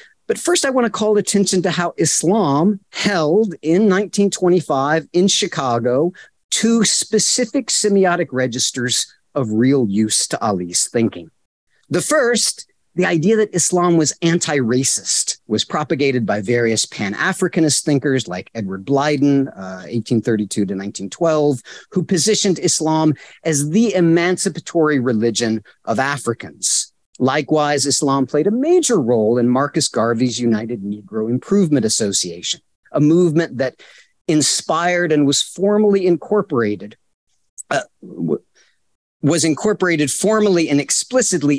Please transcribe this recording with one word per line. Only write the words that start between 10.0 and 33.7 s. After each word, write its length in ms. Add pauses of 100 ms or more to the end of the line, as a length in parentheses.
to 160
Ali's 440
thinking. 420 (600)
The 120
first, 640 (300)
the 100
idea 300
that 180
Islam 440
was 260
anti-racist, 1200
was 180
propagated 600
by 160
various 440
Pan-Africanist 960
thinkers 440
like 280
Edward 280
Blyden, 720
uh, 300
eighteen 360
thirty-two 440
to 100
nineteen 340
twelve, 520 (300)
who 120
positioned 560
Islam 540 (300)
as 260
the 240
emancipatory 1080
religion 640 (220)
of 140
Africans. 920 (260)
Likewise, 680
Islam 400
played 220
a 40
major 480
role 380
in 120
Marcus 380
Garvey's 520
United 420
Negro 480
Improvement 560
Association, 760 (300)
a 100
movement 560
that 240 (480)